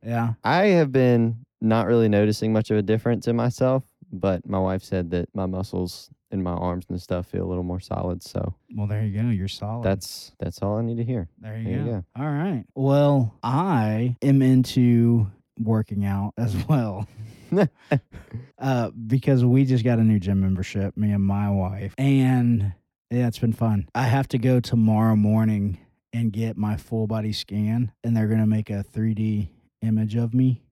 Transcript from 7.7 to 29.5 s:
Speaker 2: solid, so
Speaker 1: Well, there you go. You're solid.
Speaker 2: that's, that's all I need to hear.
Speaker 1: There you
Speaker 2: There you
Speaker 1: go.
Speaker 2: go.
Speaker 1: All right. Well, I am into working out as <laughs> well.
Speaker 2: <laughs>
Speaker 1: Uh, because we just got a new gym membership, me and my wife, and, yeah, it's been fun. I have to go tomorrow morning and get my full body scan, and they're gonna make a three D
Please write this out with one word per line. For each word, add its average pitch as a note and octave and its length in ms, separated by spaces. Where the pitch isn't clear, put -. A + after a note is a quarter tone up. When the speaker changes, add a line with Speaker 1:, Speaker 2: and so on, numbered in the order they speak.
Speaker 2:
solid, F2+ 420
so - 320
Speaker 1:
Well, G#2 100
there G#2 180
you G#2 160
go. A#2+ 100
You're G2 180
solid. A2 360
Speaker 2:
that's, - 560
that's F#2+ 220
all G2+ 160
I A#2 60
need A#2 140
to A#2+ 60
hear. A2+ 240
Speaker 1:
There A2 180
you A2+ 60
Speaker 2:
There A2+ 160
you D3 60
Speaker 1:
go. C3 60
Speaker 2:
go. F#2+ 140
Speaker 1:
All D#3 80
right. D3 340
Well, C#3 680
I B2 800
am C#3 220
into A#2+ 840
working G#2+ 460
out G2 320
as A2 180
<laughs> F#2 120
well. G#2+ 400
Speaker 2:
<laughs> F3+ 160
Speaker 1:
Uh, B2+ 320
because C3 360
we B2+ 220
just B2+ 180
got A#2+ 140
a A2+ 60
new A2 160
gym G2 220
membership, F#2+ 540
me G#2 160
and G2+ 120
my G2+ 260
wife, G2 480
and, B2+ 760
yeah, B2 160
it's A2+ 140
been A2+ 140
fun. G#2+ 420
I B2 80
have C3 240
to C3+ 100
go B2+ 220
tomorrow A2+ 560
morning G#2+ 640
and A#2 180
get A2 260
my G#2 200
full A2 300
body G#2+ 260
scan, G#2+ 580
and A#2 120
they're A2 120
gonna A2 180
make G#2+ 240
a G2+ 140
three A2 320
D G#2 340